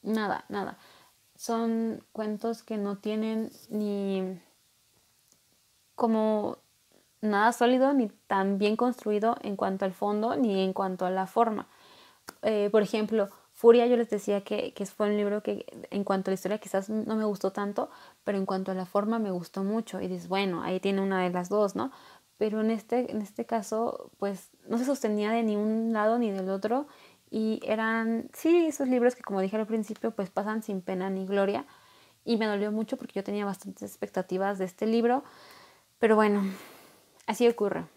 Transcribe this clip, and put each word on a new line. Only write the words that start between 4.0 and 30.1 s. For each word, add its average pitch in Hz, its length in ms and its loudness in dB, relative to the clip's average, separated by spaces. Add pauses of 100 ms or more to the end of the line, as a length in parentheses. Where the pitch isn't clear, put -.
como 220 640 0 (640)
nada 214 300 4
sólido, 254 420 4
ni 240 140 4 (180)
tan 196 320 2
bien 208 180 2
construido 226 680 0
en 202 140 -6
cuanto 196 300 -2
al 190 60 -2
fondo, 208 440 -2
ni 208 260 2
en 190 120 0
cuanto 190 320 -2
a 180 40 0
la 190 160 -2
forma. 220 420 0 (760)
Eh, 208 280 2
por 214 120 6
ejemplo, 214 480 0 (320)
Furia, 233 240 10
yo 240 100 4
les 233 140 0
decía 202 320 -2
que, 208 300 -6
que 196 140 -6
fue 208 220 -2
un 208 80 0
libro 208 260 0
que - 240 -6 (240)
en 202 140 -2
cuanto 196 260 0
a - 20 2
la - 20 2
historia 190 240 -4
quizás 196 300 -4
no 220 260 -4
me 220 100 0
gustó 196 280 -2
tanto, 202 380 -4 (340)
pero 202 140 -2
en 190 80 -2
cuanto 190 260 -4
a - 20 -4
la 185 120 -6
forma 208 340 0
me 208 100 -2
gustó 180 320 -6
mucho. 208 380 -4
Y 185 80 -4
dices, 175 200 -8
"Bueno, 190 340 0
ahí 185 180 -2
tiene 196 200 0
una 196 220 0
de 180 80 0
las 180 180 -2
dos", 202 280 2
¿no? 262 160 -4 (460)
Pero 214 220 0
en 220 100 2
este, 240 420 -2
en 214 100 -4
este 214 240 -8
caso, 220 720 -4
pues, 196 320 -6 (160)
no 226 120 0
se 254 60 0
sostenía 214 460 0
de 233 140 2
ni 214 120 2
un 220 360 0
lado 220 260 2
ni 233 140 2
del 190 180 -2
otro. 220 380 -2 (420)
Y 220 340 -2
eran, 226 680 0
sí, 330 340 4
esos 285 220 -2
libros 247 260 4
que, - 80 -20
como 196 180 -2
dije 190 160 0
al 214 100 0
principio, 220 440 -4